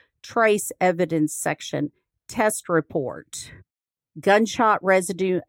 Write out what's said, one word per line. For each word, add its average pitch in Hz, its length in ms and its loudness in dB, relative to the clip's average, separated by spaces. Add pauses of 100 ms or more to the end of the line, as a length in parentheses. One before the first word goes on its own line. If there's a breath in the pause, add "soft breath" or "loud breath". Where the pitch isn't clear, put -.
(220 soft breath)
Trace 220 580 0
Evidence 170 540 0
Section 147 580 -6 (360)
test - 400 -2
report. 147 840 -4 (680)
Gunshot 214 640 2
residue 185 640 0